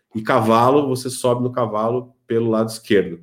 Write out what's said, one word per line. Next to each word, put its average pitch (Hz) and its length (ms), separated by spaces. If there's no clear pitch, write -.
E 110 60
cavalo, 123 680
você 127 220
sobe 123 340
no 123 80
cavalo 117 640
pelo 117 240
lado 110 180
esquerdo, 90 540